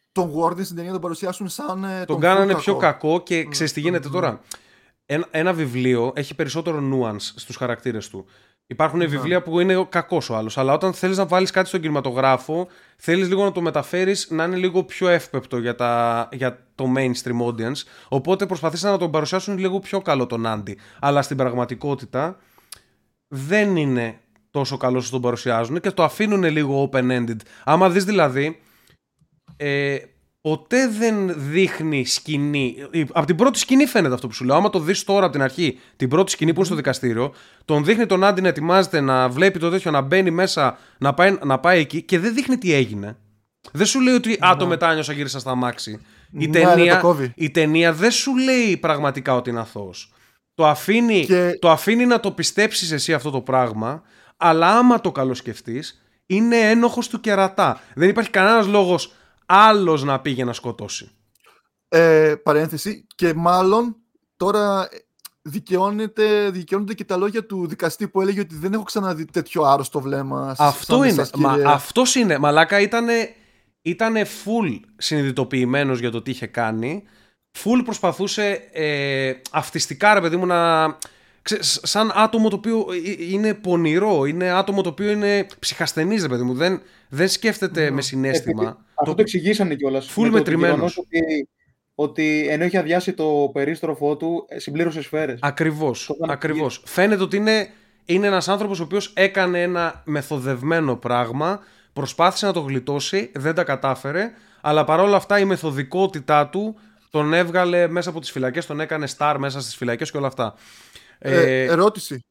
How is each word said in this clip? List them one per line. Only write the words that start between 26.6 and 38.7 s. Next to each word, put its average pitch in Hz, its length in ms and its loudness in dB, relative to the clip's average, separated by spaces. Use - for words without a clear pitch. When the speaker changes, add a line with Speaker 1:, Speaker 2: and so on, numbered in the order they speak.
Speaker 2:
open-ended. 123 440 0
Άμα 180 260 4
δεις 185 140 2
δηλαδή, 156 560 0
ε, 139 400 -2
ποτέ 196 480 0
δεν 214 460 0
δείχνει 156 560 0
σκηνή. 143 680 -2
Η-, 160 220 -4
απ' 165 120 0
την 160 120 2
πρώτη 240 220 4
σκηνή 269 280 4
φαίνεται 156 280 0
αυτό 123 120 -6
που 110 80 -8
σου - 100 -8
λέω. 131 120 4
Άμα 202 140 4
το 196 100 -2
δεις 160 240 -2
τώρα 196 220 2
απ' 147 60 -2
την 139 100 -2
αρχή, 135 360 -2
την 131 120 -2
πρώτη 160 220 2
σκηνή 156 200 0
που 160 60 0
είναι 185 100 2
στο 190 80 -2
Speaker 1:
Μμμ. 151 80 -2
Speaker 2:
δικαστήριο, 127 500 -2
τον 147 200 0
δείχνει 220 220 2
τον 185 180 2
Άντι 196 160 4
να 185 80 2
ετοιμάζεται, 175 520 2